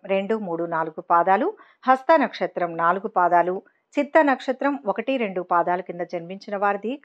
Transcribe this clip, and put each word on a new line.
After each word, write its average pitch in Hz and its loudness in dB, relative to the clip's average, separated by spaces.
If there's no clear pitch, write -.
రెండు, 196 -2
మూడు, 170 -6
నాలుగు 160 -6
పాదాలు, 190 2
హస్త 262 2
నక్షత్రం 180 -2
నాలుగు 185 0
పాదాలు, 175 4
చిత్త 285 -2
నక్షత్రం 277 -2
ఒకటి, 220 -2
రెండు 190 -4
పాదాల 175 0
కింద 175 -8
జన్మించిన 190 -10
వారిది 202 -2